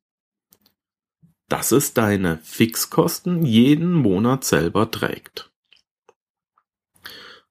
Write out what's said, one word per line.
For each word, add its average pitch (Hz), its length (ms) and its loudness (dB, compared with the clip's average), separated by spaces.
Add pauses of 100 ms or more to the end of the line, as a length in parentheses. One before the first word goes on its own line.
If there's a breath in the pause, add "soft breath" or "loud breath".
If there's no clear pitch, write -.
(1500)
dass - 220 -4
es 131 220 0
deine 98 460 0
Fixkosten - 1040 -2
jeden 143 480 4
Monat 120 500 2
selber 85 480 0
trägt. - 640 -8 (2000 loud breath)